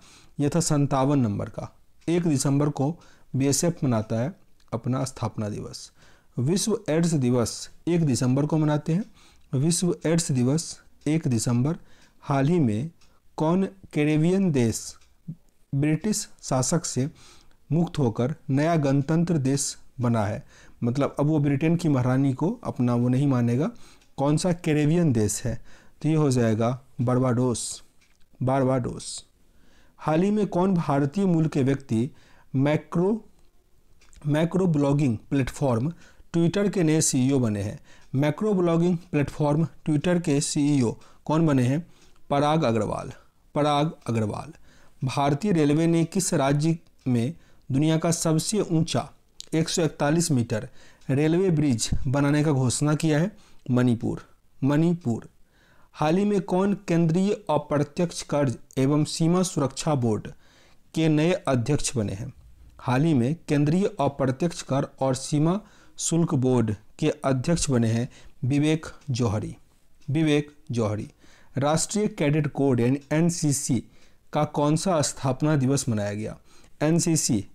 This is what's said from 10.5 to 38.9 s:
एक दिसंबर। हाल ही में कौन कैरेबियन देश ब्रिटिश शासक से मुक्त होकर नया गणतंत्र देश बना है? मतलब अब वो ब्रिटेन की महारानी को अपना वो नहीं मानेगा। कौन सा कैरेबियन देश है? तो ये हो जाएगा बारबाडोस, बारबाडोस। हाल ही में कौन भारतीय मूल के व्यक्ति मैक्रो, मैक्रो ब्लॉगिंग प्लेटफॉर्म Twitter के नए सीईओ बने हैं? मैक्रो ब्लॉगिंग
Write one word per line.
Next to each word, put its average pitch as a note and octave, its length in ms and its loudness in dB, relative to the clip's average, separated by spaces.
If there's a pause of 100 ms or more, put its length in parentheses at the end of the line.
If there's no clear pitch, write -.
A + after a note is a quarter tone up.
एक D#3 200 0
दिसंबर। B2 480 0 (460)
हाल C#3 260 0
ही F3 120 4
में B2 320 0 (460)
कौन F3 280 2
कैरेबियन D#3+ 840 0
देश A#2 460 0 (800)
ब्रिटिश D3+ 540 -2 (120)
शासक C#3 440 -2
से C3 240 -2 (600)
मुक्त E3 280 0
होकर A#2+ 360 0 (140)
नया D3+ 260 2
गणतंत्र D#3 600 0
देश C3+ 400 -2 (240)
बना A#2 240 0
है? G#2 200 -6 (380)
मतलब C3+ 360 0
अब C#3+ 60 2
वो D#3 140 2
ब्रिटेन D3 360 2
की E3 140 0
महारानी C3 440 2
को F#3 300 -4
अपना B2 320 0
वो A#2+ 140 2
नहीं C3 180 2
मानेगा। B2+ 440 0 (460)
कौन D3 200 2
सा F3 160 0
कैरेबियन D#3 600 2
देश G#2+ 320 0
है? A#2 160 -6 (400)
तो D3 80 0
ये D#3+ 60 2
हो D3+ 160 4
जाएगा A#2 500 2 (200)
बारबाडोस, B2 840 0 (600)
बारबाडोस। B2+ 840 -2 (720)
हाल D#3+ 240 0
ही G3+ 100 2
में G#3 160 0
कौन F#3+ 260 0
भारतीय D3 520 0
मूल D#3+ 220 2
के C#3+ 160 0
व्यक्ति C3 480 -2 (440)
मैक्रो, D3+ 720 0 (1000)
मैक्रो E3+ 400 0
ब्लॉगिंग C#3+ 500 2
प्लेटफॉर्म C3+ 760 -2 (440)
Twitter F#3 360 2
के F#3+ 100 0
नए D#3 180 2
सीईओ C3+ 380 2
बने G#2 220 -2
हैं? - 180 -8 (360)
मैक्रो D3+ 380 0
ब्लॉगिंग F3 440 2